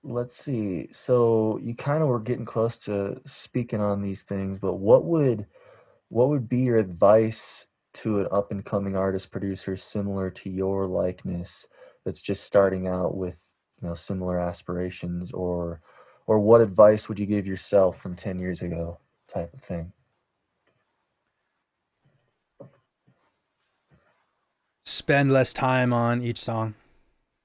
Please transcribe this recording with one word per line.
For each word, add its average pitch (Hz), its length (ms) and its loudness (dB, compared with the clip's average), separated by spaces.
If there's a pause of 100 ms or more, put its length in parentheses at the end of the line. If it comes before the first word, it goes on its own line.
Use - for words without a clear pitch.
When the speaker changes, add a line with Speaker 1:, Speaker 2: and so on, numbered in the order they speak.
Speaker 1:
Let's 120 320 -6
see. 104 580 -4
So 113 640 2
you 117 160 -6
kinda 151 320 0
were 120 140 0
getting 117 240 -4
close 113 400 -2
to 101 420 -2
speaking 120 540 -6
on 101 200 0
these 98 220 -6
things, 95 360 -6
but 95 160 -2
what 101 300 6
would, 139 420 2 (640)
what 120 200 4
would 135 200 0
be 123 120 0
your 123 160 2
advice 107 920 2 (260)
to 107 260 -2
an 95 100 -2
up-and-coming 98 680 -4
artist, 95 340 -2
producer 95 460 -6
similar 98 540 -4
to 95 200 -12
your 95 360 -2
likeness 92 800 -4 (380)
that's - 180 -6
just - 220 -4
starting 95 420 2
out 92 300 -2
with, 90 380 -8 (260)
you 90 80 -8
know, 85 60 -4
similar 90 440 -4
aspirations, 87 960 -6
or, 87 480 -4 (460)
or 110 120 4
what 110 220 8
advice 107 480 6
would 107 100 -6
you 101 80 -2
give 101 200 0
yourself 95 520 2
from 90 160 -10
ten 92 240 -8
years 90 240 -6
ago 85 360 -6 (300)
type 85 260 -8
of - 80 -20
thing? 87 300 -10 (4000)
Speaker 2:
Spend 139 480 2
less 131 200 4
time 127 400 2
on 120 300 0
each 120 160 -4
song. 110 360 -4 (720)